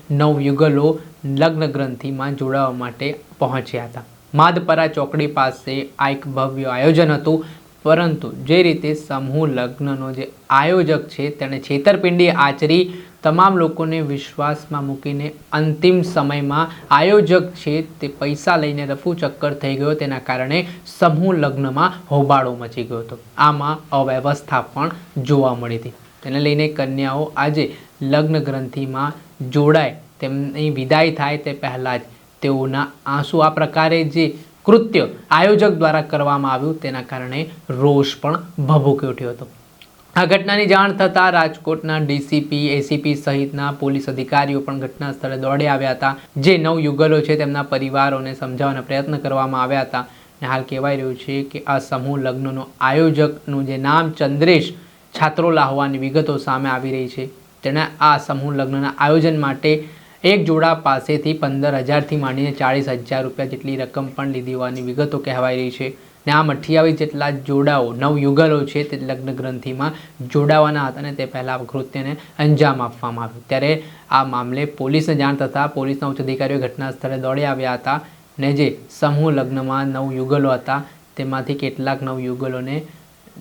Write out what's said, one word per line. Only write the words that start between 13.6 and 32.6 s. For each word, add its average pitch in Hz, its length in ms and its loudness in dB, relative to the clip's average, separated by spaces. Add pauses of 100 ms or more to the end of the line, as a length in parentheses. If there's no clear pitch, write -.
વિશ્વાસમાં 147 840 -4
મૂકીને 143 480 -6 (200)
અંતિમ 156 500 4
સમયમાં 147 680 0 (200)
આયોજક 175 600 6
છે 151 280 -2
તે - 260 -10
પૈસા 147 500 0
લઈને 147 280 -2
રફુ 139 280 -4
ચક્કર 147 400 -2
થઈ 139 220 -4
ગયો, 143 180 0
તેના 139 260 -4
કારણે 135 480 -2 (320)
સમૂહ 175 360 4
લગ્નમાં 143 580 0 (180)
હોબાળો 139 440 2
મચી 120 280 -8
ગયો 117 160 -6
હતો. 117 180 -12 (200)
આમાં 147 400 2 (140)
અવ્યવસ્થા 135 720 0
પણ 147 300 -4 (260)
જોવા 131 380 2
મળી 120 220 -6
હતી. 113 160 -12 (300)
તેને 139 160 -4
લઈને 147 280 2
કન્યાઓ 139 680 -4
આજે 151 380 0 (260)
લગ્ન 151 380 2
ગ્રંથિમાં 135 720 -4 (360)
જોડાય, 147 460 4 (240)
તેમની 139 500 -4
વિદાય 151 420 2
થાય 147 260 -2
તે 147 160 -8
પહેલાં 127 460 -4
જ - 20 -8 (400)
તેઓના 135 500 0 (140)